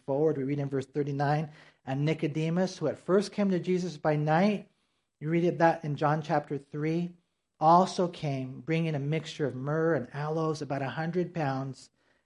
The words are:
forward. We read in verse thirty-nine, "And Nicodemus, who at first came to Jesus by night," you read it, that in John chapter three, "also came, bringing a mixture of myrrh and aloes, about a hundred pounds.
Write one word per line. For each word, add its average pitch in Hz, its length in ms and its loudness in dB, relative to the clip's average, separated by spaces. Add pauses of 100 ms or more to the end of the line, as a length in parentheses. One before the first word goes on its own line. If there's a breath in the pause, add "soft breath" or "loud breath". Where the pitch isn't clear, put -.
forward. 143 320 2
We 135 60 -2
read 143 160 -2
in 139 80 -2
verse 135 180 -2
thirty-nine, 143 600 -2 (380 loud breath)
"And 135 180 -2
Nicodemus, 160 760 0
who 156 100 -2
at 117 120 -2
first 190 320 2
came 202 200 0
to 180 80 2
Jesus 175 360 -2
by 151 220 0
night," 175 500 2 (540)
you 151 80 -4
read 170 160 2
it, 156 140 0
that 165 260 4
in 147 100 -2
John 151 260 2
chapter 147 360 -2
three, 160 560 -4 (480)
"also 175 480 6
came, 135 560 -6
bringing 165 300 0
a 139 40 -2
mixture 151 480 -2
of 120 80 -4
myrrh 156 400 0
and 120 180 -4
aloes, 156 480 -2
about 139 200 -4
a 135 80 -4
hundred 170 440 -4
pounds. 135 560 -4 (360)